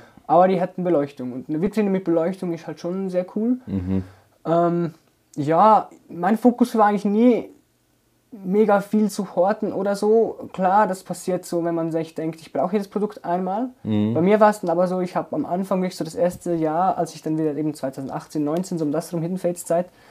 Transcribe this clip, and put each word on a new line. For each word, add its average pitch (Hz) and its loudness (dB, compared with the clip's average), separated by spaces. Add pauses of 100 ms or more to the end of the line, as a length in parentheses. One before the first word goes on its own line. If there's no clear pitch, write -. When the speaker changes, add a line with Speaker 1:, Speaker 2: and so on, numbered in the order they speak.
(280)
Speaker 1:
aber 180 6
die 185 0
hatten 185 -4
Beleuchtung. 143 -2
Und 127 -12
eine 151 -2
Vitrine 208 0
mit 190 0
Beleuchtung 175 -2
ist 165 -8
halt 160 -12
schon 185 -4
sehr 180 -2 (100)
cool. 233 0 (100)
Speaker 2:
Mhm. 95 -2 (420)
Speaker 1:
Ähm, 170 0 (420)
ja, 175 4 (200)
mein 185 0
Fokus 247 2
war 214 6
eigentlich 208 0
nie 220 4 (840)
mega 202 2
viel 214 0
zu - -8
horten 196 0
oder 196 -2
so. 214 2
Klar, 190 4
das 185 -6
passiert 180 -6
so, 170 -2
wenn 170 -2
man 165 -2
sich 160 -4
denkt, 160 -6
„Ich - -20
brauche 180 0
jedes 202 -2
Produkt - -6
einmal.“ 185 -2 (140)
Speaker 2:
Mhm. 107 0
Speaker 1:
Bei 156 2
mir 208 4
war 214 8
es 202 -6
dann 175 -4
aber 175 2
so, 180 -2
ich 175 -4
habe 160 -4
am 151 -2
Anfang 185 -2
wirklich 185 -4
so 165 -4
das 160 -8
erste 175 -2
Jahr, 165 0
als 165 -4
ich - -18
dann 156 -4
wieder 156 -2
eben 151 -4
zweitausendachtzehn, 143 -6
neunzehn, 170 -4
so 156 -2
um 143 -2
das 165 -4
rum, 170 -4
Hidden 180 -4
Fates 175 -4
Zeit, 175 0 (220)